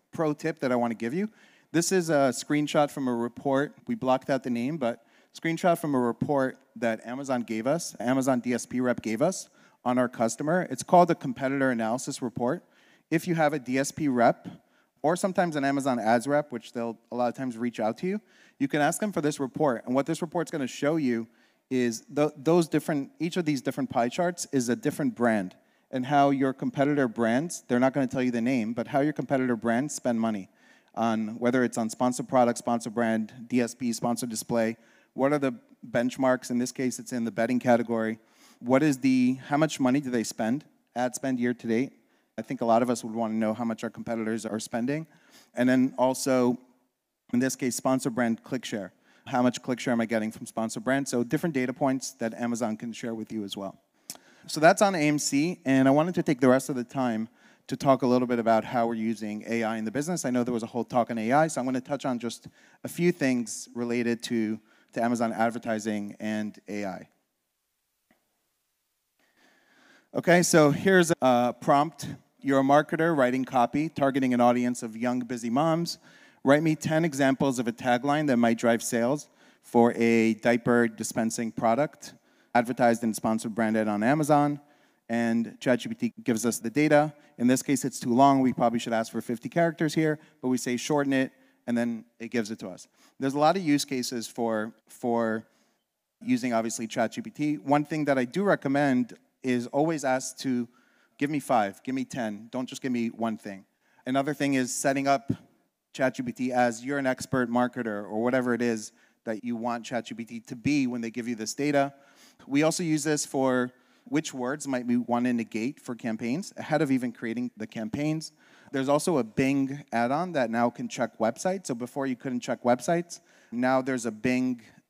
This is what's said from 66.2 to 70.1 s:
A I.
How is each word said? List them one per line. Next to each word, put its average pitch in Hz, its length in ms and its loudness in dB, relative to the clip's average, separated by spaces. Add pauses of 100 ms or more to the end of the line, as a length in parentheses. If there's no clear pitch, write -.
A 101 200 -6
I. 90 220 -10 (3000)